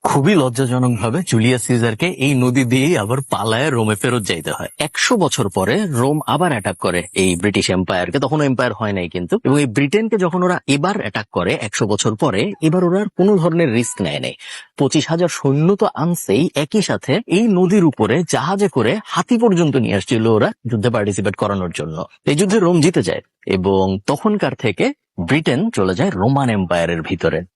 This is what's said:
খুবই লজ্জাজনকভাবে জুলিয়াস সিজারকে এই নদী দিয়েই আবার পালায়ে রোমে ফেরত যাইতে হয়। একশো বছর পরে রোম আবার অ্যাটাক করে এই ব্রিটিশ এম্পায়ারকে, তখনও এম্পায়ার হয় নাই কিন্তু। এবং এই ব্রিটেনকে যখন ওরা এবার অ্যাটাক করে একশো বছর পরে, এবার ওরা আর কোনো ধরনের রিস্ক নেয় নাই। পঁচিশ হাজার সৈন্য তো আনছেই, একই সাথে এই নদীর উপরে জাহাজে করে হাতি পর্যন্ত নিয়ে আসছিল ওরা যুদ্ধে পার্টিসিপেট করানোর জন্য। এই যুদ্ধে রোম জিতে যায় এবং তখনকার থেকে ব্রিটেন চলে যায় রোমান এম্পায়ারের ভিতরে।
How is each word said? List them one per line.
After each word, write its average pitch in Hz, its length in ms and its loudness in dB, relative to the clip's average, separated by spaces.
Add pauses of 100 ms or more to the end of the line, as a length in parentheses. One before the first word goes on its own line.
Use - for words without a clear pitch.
খুবই 147 320 2
লজ্জাজনকভাবে 127 920 0
জুলিয়াস 120 360 2
সিজারকে 117 440 0
এই 143 280 0
নদী 127 300 2
দিয়েই 131 340 2
আবার 110 200 -2 (120)
পালায়ে 110 400 0
রোমে 110 240 0
ফেরত 120 280 0
যাইতে 85 280 -4
হয়। - 180 -8 (100)
একশো - 380 -2
বছর 139 320 0
পরে 117 380 0
রোম 143 400 0
আবার 151 240 0
অ্যাটাক 101 260 -4
করে 90 260 -2 (100)
এই 92 240 2
ব্রিটিশ 98 340 0
এম্পায়ারকে, 92 480 -2
তখনও 143 260 0
এম্পায়ার 127 280 0
হয় 104 200 -6
নাই 90 160 -4
কিন্তু। 90 360 -4
এবং 139 160 4
এই 143 60 2
ব্রিটেনকে 147 500 0
যখন 180 260 0
ওরা 180 240 0
এবার 143 340 0
অ্যাটাক 110 320 -6
করে 92 220 0
একশো 110 320 -4
বছর 104 300 -2
পরে, 143 360 -2 (100)
এবার 165 220 2
ওরা 175 160 0
আর 208 80 -2
কোনো 196 280 2
ধরনের 165 360 2
রিস্ক 113 300 -2
নেয় 131 180 -4
নাই। 127 140 -8 (440)
পঁচিশ 143 300 0
হাজার 170 200 0
সৈন্য 156 480 2
তো 208 180 2
আনছেই, 160 600 0
একই 156 280 0
সাথে 131 440 -2
এই 214 220 2
নদীর 185 360 4
উপরে 147 440 2
জাহাজে 180 400 0
করে 131 360 0
হাতি 220 340 0
পর্যন্ত 175 380 2
নিয়ে 110 200 0
আসছিল 113 300 0
ওরা 113 260 4 (140)
যুদ্ধে 113 240 0
পার্টিসিপেট 104 460 -2
করানোর 98 340 -2
জন্য। 80 340 -8 (200)
এই 143 100 0
যুদ্ধে 190 240 2
রোম 175 220 4
জিতে 165 220 2
যায় 92 200 -4 (240)
এবং 95 600 0
তখনকার 160 480 0
থেকে 185 380 -2 (280)
ব্রিটেন 151 500 0
চলে 92 240 0
যায় 165 160 0
রোমান 131 380 0
এম্পায়ারের 87 540 0
ভিতরে। 82 400 -2 (140)